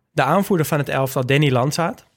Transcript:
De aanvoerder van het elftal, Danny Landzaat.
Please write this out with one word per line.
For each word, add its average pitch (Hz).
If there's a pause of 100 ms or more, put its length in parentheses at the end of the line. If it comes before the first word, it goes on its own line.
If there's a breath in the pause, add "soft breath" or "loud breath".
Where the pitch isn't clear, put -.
(120)
De -
aanvoerder 165
van 156
het 143
elftal, 135
Danny 139
Landzaat. 151